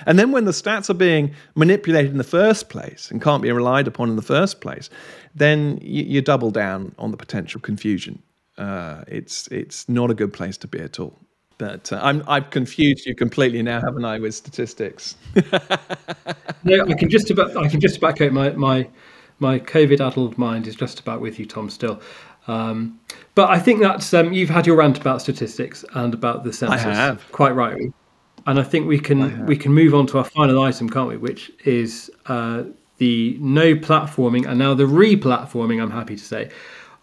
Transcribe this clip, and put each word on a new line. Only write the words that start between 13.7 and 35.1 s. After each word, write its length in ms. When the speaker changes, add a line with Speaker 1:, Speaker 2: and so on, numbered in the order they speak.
Speaker 1:
haven't 240
I, 140
with 160
statistics? 800
<laughs> 100
Speaker 2:
No, 220
I 80
can 160
just 200
about, 260
I 120
can 120
just 160
about 200
cope. 160
My, 180
my, 380
my 180
covid-addled 800
mind 280
is 100
just 240
about 200
with 180
you, 80
Tom, 240
still. 300
Um, 540
but 160
I 80
think 220
that's, 340
um, 180
you've 180
had 160
your 100
rant 220
about 240
statistics 640
and 180
about 320
the 80
census. 320
Speaker 1:
I 100
have. 380
Speaker 2:
Quite 200
rightly. 400
And 120
I 40
think 260
we 100
can, 240
Speaker 1:
I 60
have. 200
Speaker 2:
we 80
can 160
move 220
on 140
to 100
our 60
final 360
item, 280
can't 200
we? 80
Which 340
is, 460
uh, 380
the 420
no 340
platforming 720
and 120
now 160
the 120
re-platforming, 960